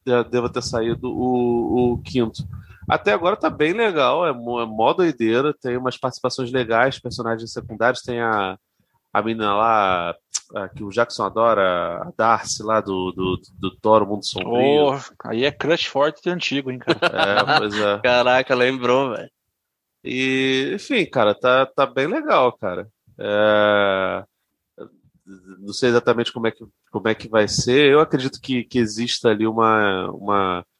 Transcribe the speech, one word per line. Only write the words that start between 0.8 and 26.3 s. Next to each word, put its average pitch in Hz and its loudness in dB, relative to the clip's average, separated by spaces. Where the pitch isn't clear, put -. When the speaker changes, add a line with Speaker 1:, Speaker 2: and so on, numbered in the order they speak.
Speaker 1:
o, 123 0
o 113 -6
quinto. 117 -2
Até 156 2
agora 185 0
tá 311 -2
bem 151 0
legal, 170 2
é 156 0
mó, 120 -4
é 117 -2
mó 110 2
doideira, 143 0
tem 123 -4
umas 127 -4
participações 123 -6
legais, 123 0
personagens 117 -6
secundários, 117 -2
tem 120 -6
a, 104 -2
a 104 0
menina 110 0
lá, 98 2
a 98 -8
que - -14
o 101 -10
Jackson 117 -2
adora, 92 0
a 170 -12
Darcy 110 0
lá 110 0
do, 92 -4
do, 92 -4
do 92 -6
Thor, 107 4
o - -2
Mundo 101 -6
Sombrio. 131 2
Speaker 2:
Ô, 139 -6
aí 117 -2
é 143 0
crush 160 -2
forte 147 0
e - 0
antigo, 139 -4
hein, 127 -6
cara? 147 -2
Speaker 1:
É, 120 0
pois 104 -2
é. 101 0
Speaker 3:
<laughs> 123 0
Caraca, 123 2
lembrou, 123 2
velho. - -10
Speaker 1:
E, 131 -2
enfim, 208 -2
cara, 104 2
tá, 127 2
tá 135 0
bem 135 -2
legal, 202 2
cara. 95 -8
É... 104 2
Não 101 -12
sei 127 2
exatamente 117 2